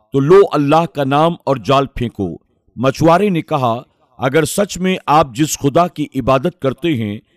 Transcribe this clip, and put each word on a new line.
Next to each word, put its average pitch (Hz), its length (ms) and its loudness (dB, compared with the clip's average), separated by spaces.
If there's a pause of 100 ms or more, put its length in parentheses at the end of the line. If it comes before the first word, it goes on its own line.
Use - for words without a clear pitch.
(140)
"तो 139 60 0
लो 175 240 8
अल्लाह 151 420 0
का 147 180 -6
नाम 151 340 0 (100)
और 135 120 -2
जाल 135 260 0
फेंको।" 101 560 -8 (360)
मछुआरे 160 520 2
ने 170 120 -2
कहा, 127 440 -4 (340)
"अगर 139 260 0
सच - 320 -4
में 185 300 -2
आप 147 260 2
जिस 139 220 -2
खुदा 151 320 0
की 151 260 -8
इबादत 131 480 -2
करते 135 340 -2
हैं, 107 260 -6 (160)